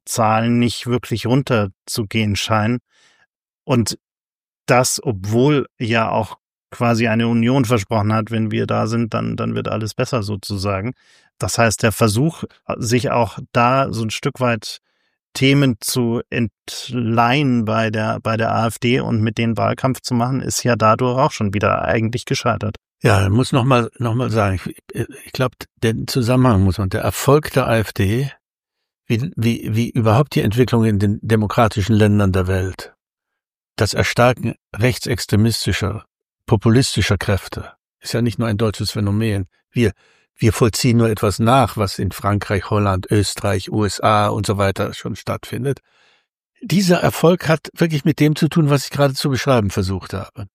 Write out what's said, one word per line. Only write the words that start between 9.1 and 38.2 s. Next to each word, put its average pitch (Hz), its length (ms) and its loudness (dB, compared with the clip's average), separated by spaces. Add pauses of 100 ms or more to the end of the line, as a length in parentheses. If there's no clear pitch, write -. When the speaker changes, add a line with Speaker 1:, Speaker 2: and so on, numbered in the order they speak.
Speaker 1:
dann, 113 220 -4
dann 113 200 -4
wird 113 120 -6
alles 107 260 -6
besser 123 300 -4
sozusagen. 101 680 -6 (440)
Das - 200 -4
heißt, 113 260 2
der 110 80 4
Versuch, 120 520 0 (340)
sich 120 320 0
auch 117 300 -2 (120)
da 127 400 2
so 113 120 -4
ein 107 80 -4
Stück - 280 -6
weit 120 380 -2 (560)
Themen 135 460 2
zu 120 500 -2
entleihen 120 1400 0
bei 110 240 0
der, 110 320 -4
bei 113 160 -2
der 110 160 0
A 113 140 0
F - 120 -6
D 123 220 2
und 113 200 -2
mit 110 160 -2
denen 117 200 -2
Wahlkampf 113 440 -2
zu - 120 -6
machen, 123 260 0
ist - 240 -6
ja 120 120 2
dadurch 113 420 2
auch 147 140 2
schon 101 220 -4
wieder 101 280 0
eigentlich 110 440 -2
gescheitert. 107 500 -2 (260)
Speaker 2:
Ja, 101 220 4
ich 98 60 2
muss 120 220 2
noch 131 120 2
mal, 123 340 2
noch 120 160 -2
mal 120 160 -2
sagen, 101 340 0
ich, - 140 -12 (480)
ich - 60 -20
glaub, 127 220 -4 (280)
den 113 260 0
Zusammenhang 127 540 4
muss 95 160 2
man, 95 120 -2
der 110 120 -4
Erfolg 139 520 0
der 131 140 2
A 117 100 2
F 110 140 -2
D, 113 380 0 (760)
wie, 120 280 -2
wie, 113 360 -2
wie 117 180 0
überhaupt 110 460 2
die 151 60 2
Entwicklung 117 440 2
in 104 140 2
den 101 240 0
demokratischen 107 720 2
Ländern 104 380 4
der 92 120 2
Welt, 92 480 -4 (840)
das 107 180 0
Erstarken 120 580 0 (220)
rechtsextremistischer, 107 1300 -2 (400)
populistischer 113 720 2
Kräfte, - 540 -6 (280)
ist - 140 -10
ja 117 80 0